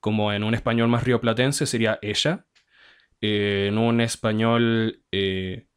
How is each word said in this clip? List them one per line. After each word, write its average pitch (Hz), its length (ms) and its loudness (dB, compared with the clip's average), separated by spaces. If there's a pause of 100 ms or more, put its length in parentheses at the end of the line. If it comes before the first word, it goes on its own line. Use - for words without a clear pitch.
Como 107 320 0
en 104 120 -2
un 110 100 0
español 117 340 0
más 120 160 2
rioplatense 123 600 0
sería 113 360 0
ella. 104 440 -2 (760)
Eh, 101 480 0
en 104 100 0
un 117 220 2
español, 113 1000 0 (100)
eh 95 540 -4 (100)